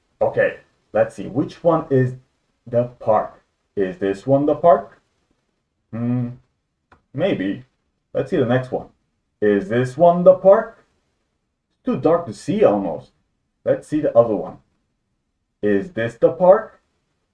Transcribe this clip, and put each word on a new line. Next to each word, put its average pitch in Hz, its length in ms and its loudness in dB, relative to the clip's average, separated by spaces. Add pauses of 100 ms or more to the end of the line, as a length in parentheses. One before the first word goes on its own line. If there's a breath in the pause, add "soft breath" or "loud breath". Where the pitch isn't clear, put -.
(200)
Okay, 113 380 -2 (340)
let's - 220 -2
see. 95 140 -12
Which - 340 -8
one 160 280 0
is 127 240 0 (520)
the 120 200 -2 (120)
park? - 420 -4 (360)
Is - 220 -4
this - 280 -6
one 139 200 0
the 147 100 -2
park? - 440 0 (920)
Hmm, 120 380 -4 (840)
maybe. 127 520 -4 (460)
Let's - 180 -4
see 190 60 -4
the 143 80 2
next 127 280 -2
one. - 160 -8 (520)
Is 101 280 2
this 123 280 -4
one 175 280 4
the 185 100 8
park? 202 500 2 (840)
It's - 140 -20
too 240 120 -2
dark 165 300 0
to 214 80 -12
see 202 300 -2
almost. 95 480 -2 (520)
Let's - 220 -2
see 151 140 -4
the 143 180 -2
other 113 160 4
one. - 240 -8 (1040)
Is 101 300 -2
this 117 240 -6
the 165 160 2
park? - 480 2 (540)